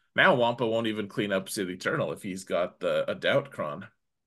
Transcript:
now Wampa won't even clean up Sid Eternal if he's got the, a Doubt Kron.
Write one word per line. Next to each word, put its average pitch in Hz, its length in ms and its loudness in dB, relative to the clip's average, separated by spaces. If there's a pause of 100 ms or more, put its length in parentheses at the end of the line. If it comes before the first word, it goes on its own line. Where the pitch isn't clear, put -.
(160)
now 156 180 8
Wampa 123 320 2
won't 113 220 0
even 107 180 -2
clean 101 240 -4
up 95 180 0
Sid 95 220 -4
Eternal 95 400 -2
if 80 100 -8
he's 95 220 -8
got 90 380 -2
the, 80 280 0
a 87 60 -2
Doubt 107 380 0
Kron. 80 340 -8 (400)